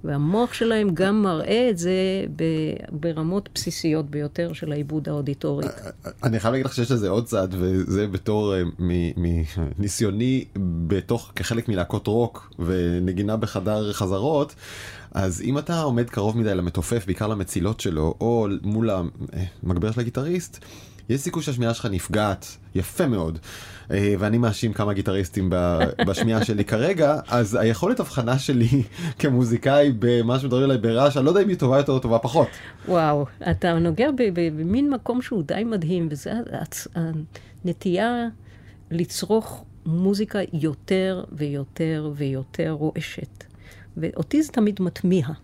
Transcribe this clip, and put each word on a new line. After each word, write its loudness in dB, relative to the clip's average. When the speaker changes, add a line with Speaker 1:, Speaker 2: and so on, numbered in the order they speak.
Speaker 1:
והמוח 0
שלהם 2
גם 2
מראה 2
את 0
זה 0
ב-, -2
ברמות -2
בסיסיות -2
ביותר -4
של -6
העיבוד -2
האודיטורי. -2
Speaker 2:
אני 2
חייב 2
להגיד 0
לך -4
שיש 0
לזה 2
עוד 2
צד, 0
וזה 2
בתור, 0
אה, 2
מ-, 0
מניסיוני, 0
בתוך, -2
כחלק -2
מלהקות -2
רוק 0
ונגינה 0
בחדר -2
חזרות, 0
אז -2
אם 0
אתה -2
עומד 0
קרוב 0
מדי 2
למתופף, -2
בעיקר 0
למצילות -2
שלו, 0
או 2
מול 0
המגבר 0
של -2
הגיטריסט, -4
יש 0
סיכוי -4
שהשמיעה 0
שלך -6
נפגעת, -2
יפה 0
מאוד. 0
אה, 2
ואני 2
מאשים 0
כמה 0
גיטריסטים 0
ב-, 2
<laughs> 0
בשמיעה 2
שלי 0
כרגע, 2
אז 2
היכולת 2
הבחנה 0
שלי 4
<laughs> -6
כמוזיקאי 4
במה 4
שמדברים 2
עליי 4
ברעש, 4
אני 2
לא 6
יודע 6
אם 4
היא 2
טובה 4
יותר 4
או 2
טובה 2
פחות. 2
Speaker 1:
וואו, 2
אתה 2
נוגע 2
ב-, 0
ב-, 0
במין 2
מקום -2
שהוא -2
די -2
מדהים, 0
וזה -6
הצ-, -8
הנטייה 0
לצרוך -2
מוזיקה 0
יותר 0
ויותר -4
ויותר -4
רועשת. -6
ואותי 0
זה -4
תמיד 2
מתמיהה. 0